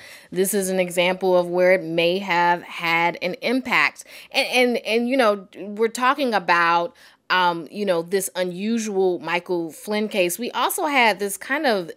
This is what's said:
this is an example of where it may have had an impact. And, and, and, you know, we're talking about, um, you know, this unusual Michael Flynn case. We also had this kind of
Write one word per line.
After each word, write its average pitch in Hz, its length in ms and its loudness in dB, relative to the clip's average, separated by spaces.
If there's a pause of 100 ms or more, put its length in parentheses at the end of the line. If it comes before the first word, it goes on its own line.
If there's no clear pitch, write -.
(300)
this 190 240 0
is 196 140 0
an 190 100 0
example 180 580 2
of 175 120 2
where 180 240 4
it 185 100 4
may 170 360 0
have 175 440 2
had 170 580 -2
an 175 220 -4
impact. 220 640 0 (260)
And, 262 160 0
and, 247 400 0
and, 233 220 0
you 262 80 0
know, 208 400 2
we're 208 320 -4
talking 254 460 0
about, 170 600 2 (360)
um, 175 400 0
you 202 160 -6
know, 170 160 0
this 185 340 -2
unusual 190 840 -2
Michael 170 540 -4
Flynn 214 360 -4
case. 185 300 0
We 233 120 -6
also 349 360 -2
had 240 320 4
this 196 200 -6
kind 294 280 -2
of 190 300 0